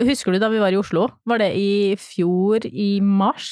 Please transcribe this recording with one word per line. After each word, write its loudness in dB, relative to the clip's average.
Husker 0
du 0
da 0
vi 0
var 2
i 0
Oslo? 0
Var 0
det 0
i 0
fjor, 0
i -2
mars? 0